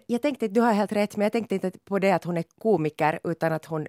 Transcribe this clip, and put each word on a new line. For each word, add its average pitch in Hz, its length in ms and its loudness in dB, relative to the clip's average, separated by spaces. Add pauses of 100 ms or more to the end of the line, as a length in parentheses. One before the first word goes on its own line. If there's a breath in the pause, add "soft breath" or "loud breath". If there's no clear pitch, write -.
jag 233 140 -2
tänkte, 262 260 -2
du 208 140 2
har 233 120 4
helt 202 180 0
rätt, 208 260 -2
men 208 80 0
jag 214 60 0
tänkte 220 240 -2
inte 185 160 -2 (140)
på 190 140 -2
det 190 120 2
att 165 120 0
hon 170 140 -4
är 170 60 0 (180)
komiker, 156 640 2
utan 165 300 0
att 160 120 -6
hon, 156 240 -6